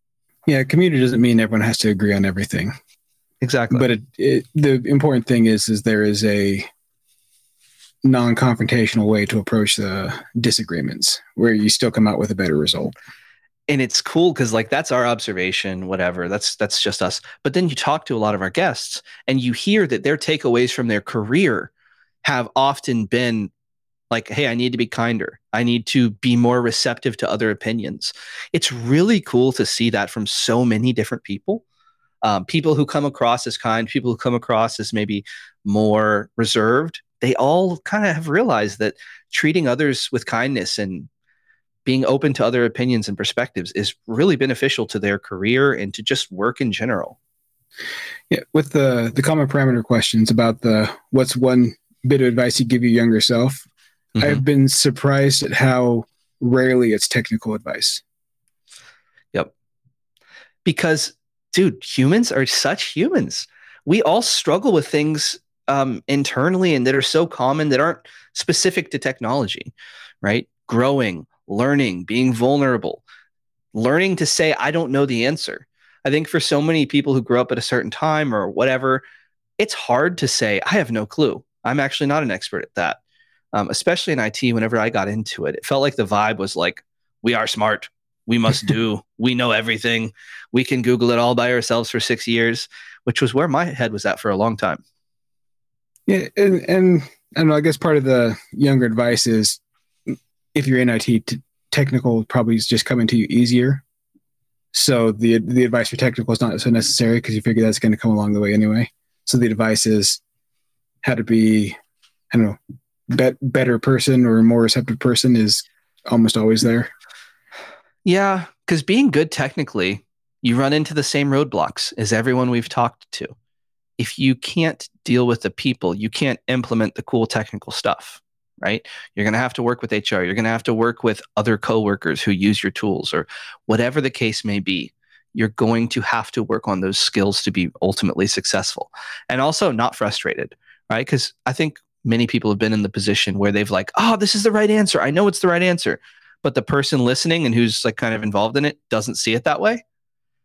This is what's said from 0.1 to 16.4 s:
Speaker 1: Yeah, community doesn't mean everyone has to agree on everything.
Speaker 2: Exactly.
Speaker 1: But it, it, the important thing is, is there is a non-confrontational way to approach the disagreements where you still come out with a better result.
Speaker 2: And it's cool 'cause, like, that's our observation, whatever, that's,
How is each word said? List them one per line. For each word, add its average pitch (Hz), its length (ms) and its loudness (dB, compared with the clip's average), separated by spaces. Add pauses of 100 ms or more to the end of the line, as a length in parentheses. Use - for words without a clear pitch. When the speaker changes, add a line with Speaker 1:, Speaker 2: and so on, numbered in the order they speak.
Speaker 1:
Yeah, 135 180 4
community 151 360 2
doesn't 123 200 2
mean 117 200 6
everyone 110 260 0
has 113 120 -2
to 110 120 2
agree 101 240 2
on 98 100 2
everything. 95 480 -4 (680)
Speaker 2:
Exactly. 123 380 0
Speaker 1:
But 127 140 2
it, 110 100 -2 (160)
it, - 360 2
the 139 300 2
important 139 420 2
thing 117 200 4
is, 107 220 2
is 107 140 0
there 107 200 2
is 104 220 0
a 101 400 0 (1400)
non-confrontational 117 1040 2
way 107 200 2
to 110 120 -2
approach 104 380 0
the 98 360 -4 (260)
disagreements 85 840 -2 (160)
where 113 180 2
you 107 160 2
still 117 200 0
come 110 160 2
out 104 120 0
with 104 120 -2
a 104 40 -4
better 90 220 0
result. 76 360 -2 (760)
Speaker 2:
And 143 140 0
it's - 220 -2
cool 165 320 2
'cause, 120 180 -2
like, 113 160 0
that's 143 240 -2
our 123 140 2
observation, 92 800 -4
whatever, 90 420 -2
that's, 101 280 -4